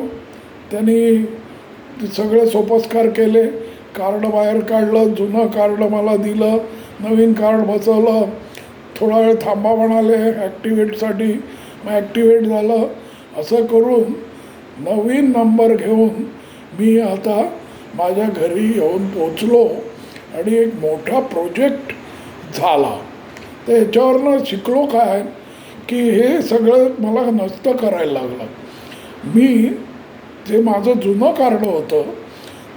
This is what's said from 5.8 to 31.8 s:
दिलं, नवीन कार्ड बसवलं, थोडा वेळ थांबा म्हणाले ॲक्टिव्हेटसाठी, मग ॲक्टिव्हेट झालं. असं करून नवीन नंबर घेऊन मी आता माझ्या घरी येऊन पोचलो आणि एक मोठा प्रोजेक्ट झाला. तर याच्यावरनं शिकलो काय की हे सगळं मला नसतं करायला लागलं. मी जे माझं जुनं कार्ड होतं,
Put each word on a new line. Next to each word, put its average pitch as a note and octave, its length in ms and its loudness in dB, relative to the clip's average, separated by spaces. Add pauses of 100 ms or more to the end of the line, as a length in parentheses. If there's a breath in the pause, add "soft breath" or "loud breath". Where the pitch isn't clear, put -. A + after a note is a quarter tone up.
दिलं, G#3+ 420 0 (420 loud breath)
नवीन A3 340 4
कार्ड G#3+ 280 2
बसवलं, G#3+ 600 2 (800 loud breath)
थोडा A3 200 2
वेळ A3+ 220 4
थांबा G#3+ 340 0
म्हणाले A3+ 400 2 (240)
ॲक्टिव्हेटसाठी, G#3+ 1000 -2 (440 loud breath)
मग G#3 60 -6
ॲक्टिव्हेट A3+ 500 4
झालं. A3 460 0 (500 loud breath)
असं A3 280 0
करून A3+ 680 0 (460 loud breath)
नवीन A3+ 520 0
नंबर A3+ 440 4
घेऊन A3 340 2 (680 loud breath)
मी A3+ 200 4
आता G#3 500 -2 (480 loud breath)
माझ्या F#3+ 280 0
घरी F#3 500 -2
येऊन F#3 320 0
पोचलो G3+ 560 0 (760 loud breath)
आणि G#3+ 180 -2
एक A3+ 260 2
मोठा D#3 380 -2
प्रोजेक्ट A#3 720 -2 (640 loud breath)
झाला. C#3 420 0 (680 loud breath)
तर A#3 60 2
याच्यावरनं B3+ 720 2
शिकलो A#3+ 400 -2
काय A3 380 0 (680 loud breath)
की A#3+ 60 -4
हे A#3+ 460 2
सगळं A#3 480 4 (100)
मला A3 440 0
नसतं A3 280 -2
करायला F#3+ 400 -2
लागलं. B2 320 -6 (920 loud breath)
मी A#3+ 340 4 (800)
जे G#3+ 140 2
माझं G#3+ 320 0
जुनं G3+ 380 0
कार्ड A#3 340 0
होतं, D#3 360 -2 (760 loud breath)